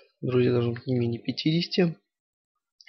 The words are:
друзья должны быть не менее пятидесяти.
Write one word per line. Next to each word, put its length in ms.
друзья 280
должны 220
быть 160
не 100
менее 240
пятидесяти. 720